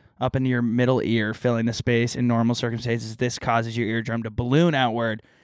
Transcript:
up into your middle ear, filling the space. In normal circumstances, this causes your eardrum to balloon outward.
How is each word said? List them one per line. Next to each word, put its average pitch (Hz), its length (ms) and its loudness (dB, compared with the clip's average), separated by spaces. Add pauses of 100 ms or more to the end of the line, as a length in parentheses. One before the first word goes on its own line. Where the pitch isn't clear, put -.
(220)
up 127 140 -2
into 131 140 0
your 123 120 0
middle 123 400 2
ear, 107 320 0
filling 117 320 0
the 117 80 0
space. 120 400 0
In 123 140 0
normal 117 260 2
circumstances, 117 600 -4
this 123 240 -4
causes 117 380 0
your 117 100 0
eardrum 117 360 -4
to 110 60 -8
balloon 131 460 2
outward. 117 460 0 (220)